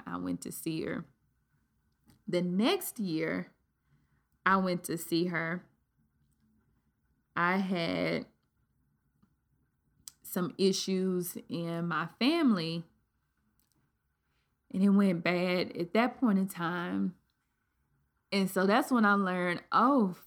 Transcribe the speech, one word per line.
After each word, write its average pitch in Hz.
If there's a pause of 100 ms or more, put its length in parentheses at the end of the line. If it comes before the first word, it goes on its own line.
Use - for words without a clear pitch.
I 180
went -
to -
see 160
her. 170 (1200)
The 180
next 214
year 170 (1000)
I 190
went 180
to 165
see 170
her, 165 (1700)
I 175
had 170 (2000)
some -
issues 185 (140)
in 170
my 160 (100)
family, 214 (1900)
and 185
it 202
went 196
bad 180
at 175
that 240
point 208
in 190
time. 180 (1160)
And 190
so 185
that's 240
when 233
I 202
learned, 180 (100)
oh, 220 (100)